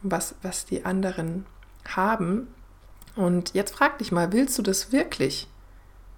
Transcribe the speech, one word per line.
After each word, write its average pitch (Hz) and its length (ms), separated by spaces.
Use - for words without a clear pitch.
was, 185 400
was - 240
die - 180
anderen 185 600
haben. 202 640
Und 180 380
jetzt 202 200
frag - 240
dich - 140
mal, 175 200
willst 262 260
du 226 40
das 196 300
wirklich? 143 560